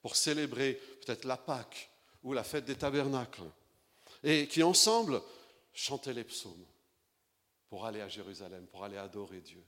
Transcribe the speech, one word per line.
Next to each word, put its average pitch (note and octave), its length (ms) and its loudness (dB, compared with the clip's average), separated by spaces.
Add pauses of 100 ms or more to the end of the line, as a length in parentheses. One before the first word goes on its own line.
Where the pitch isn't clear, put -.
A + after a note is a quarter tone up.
pour - 140 -4
célébrer C#3 640 2 (240)
peut-être A#2+ 200 -6
la B2+ 120 0
Pâque - 520 -8 (360)
ou B2+ 80 -4
la B2 100 0
fête C#3+ 220 -4
des C3+ 100 -4
tabernacles, C3+ 680 0 (800)
et D3 240 4
qui D#3+ 160 6
ensemble F#3 580 6 (500)
chantaient C3+ 420 -4
les A#2 100 -6
psaumes F2+ 420 -10 (1000)
pour G#2 180 -8
aller G#2+ 140 -6
à G2 80 -8
Jérusalem, F#2 580 -12
pour F#2 160 -14
aller G2 140 -8
adorer G2 440 -10
Dieu. F2 260 -20